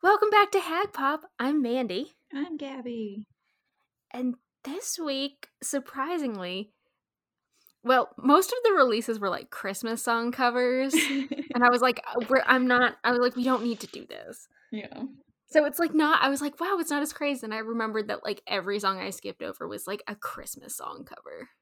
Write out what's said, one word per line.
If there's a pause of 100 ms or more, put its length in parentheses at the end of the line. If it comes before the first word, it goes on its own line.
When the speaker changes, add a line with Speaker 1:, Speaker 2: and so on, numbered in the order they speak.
Speaker 1:
Welcome
back
to
Hag
Pop. (180)
I'm
Mandy. (220)
Speaker 2:
I'm
Gabby. (880)
Speaker 1:
And (300)
this
week, (160)
surprisingly, (1120)
well,
most
of
the
releases
were,
like,
Christmas
song
covers.
Speaker 2:
<laughs> (500)
Speaker 1:
And
I
was
like,
"Uh,
we're,
I'm
not,"
I
was
like,
"We
don't
need
to
do
this." (240)
Speaker 2:
Yeah. (480)
Speaker 1:
So
it's,
like,
not,
I
was
like,
"Wow,
it's
not
as
crazy."
And
I
remembered
that,
like,
every
song
I
skipped
over
was,
like,
a
Christmas
song
cover. (120)